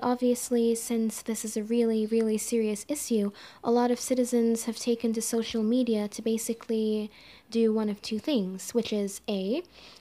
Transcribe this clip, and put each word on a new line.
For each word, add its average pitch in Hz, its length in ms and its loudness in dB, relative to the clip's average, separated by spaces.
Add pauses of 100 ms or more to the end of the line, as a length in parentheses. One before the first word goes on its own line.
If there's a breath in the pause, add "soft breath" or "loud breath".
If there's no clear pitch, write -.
obviously, 240 720 2
since 226 460 -2
this 220 240 -6
is 214 100 -8
a 220 80 -2
really, 226 420 2
really 220 320 2
serious 214 520 -2
issue, 220 420 0 (320 loud breath)
a 233 80 0
lot 240 200 4
of 240 100 0
citizens 233 640 2
have 226 100 -4
taken 233 380 0
to 220 80 -2
social 226 420 -2
media 220 460 2
to - 120 -12
basically 220 880 -2 (400 loud breath)
do 226 220 4
one 220 160 0
of 208 140 -6
two 214 180 -4
things, 190 540 -2
which 226 180 0
is 202 380 -2
A, 208 340 -2 (380 loud breath)